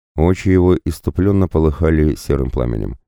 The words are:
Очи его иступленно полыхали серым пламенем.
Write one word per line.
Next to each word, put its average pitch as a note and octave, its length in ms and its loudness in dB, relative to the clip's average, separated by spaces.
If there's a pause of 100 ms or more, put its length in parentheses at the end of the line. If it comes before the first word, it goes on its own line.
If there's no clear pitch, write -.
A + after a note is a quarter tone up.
(160)
Очи F2+ 320 0
его F2+ 360 4
иступленно F#2+ 640 0
полыхали D#2 680 0
серым C2+ 340 -4
пламенем. A1+ 460 -6 (120)